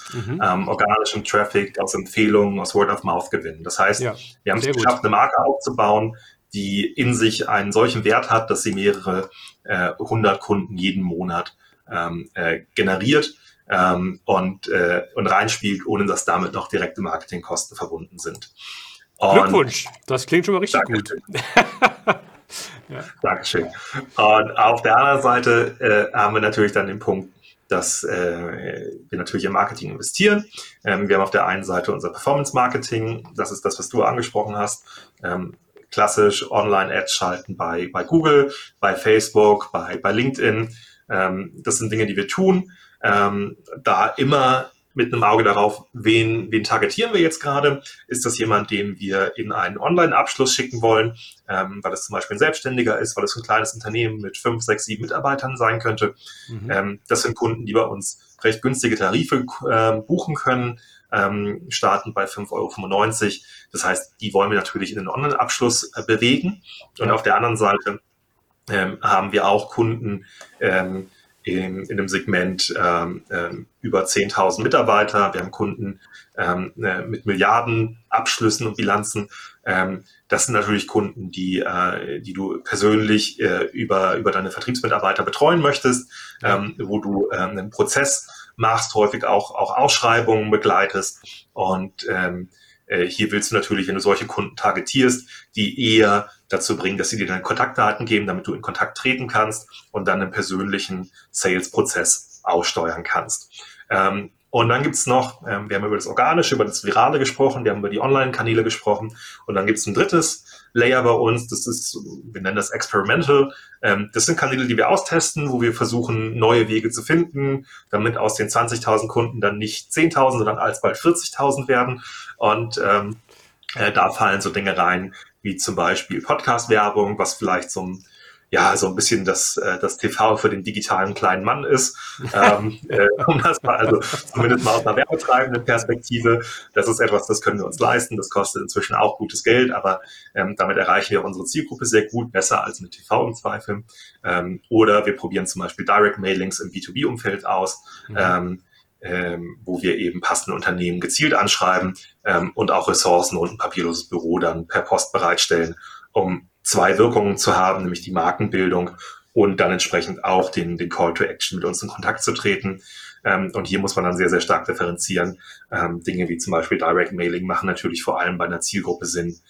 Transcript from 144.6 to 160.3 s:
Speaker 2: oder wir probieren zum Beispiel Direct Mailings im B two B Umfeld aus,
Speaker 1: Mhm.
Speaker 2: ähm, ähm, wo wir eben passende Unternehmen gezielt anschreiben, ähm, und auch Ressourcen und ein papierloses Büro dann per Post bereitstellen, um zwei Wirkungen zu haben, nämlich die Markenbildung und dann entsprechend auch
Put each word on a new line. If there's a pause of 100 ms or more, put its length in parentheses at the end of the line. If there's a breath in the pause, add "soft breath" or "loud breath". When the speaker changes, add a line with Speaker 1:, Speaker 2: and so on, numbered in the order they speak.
Speaker 2:
oder
wir
probieren
zum
Beispiel
Direct
Mailings
im
B
two
B
Umfeld
aus, (280 loud breath)
Speaker 1:
Mhm.
Speaker 2:
ähm, (400 soft breath)
ähm,
wo
wir
eben
passende
Unternehmen
gezielt
anschreiben, (280 loud breath)
ähm,
und
auch
Ressourcen
und
ein
papierloses
Büro
dann
per
Post
bereitstellen, (360 loud breath)
um (120)
zwei
Wirkungen
zu
haben,
nämlich
die
Markenbildung (420 loud breath)
und
dann
entsprechend
auch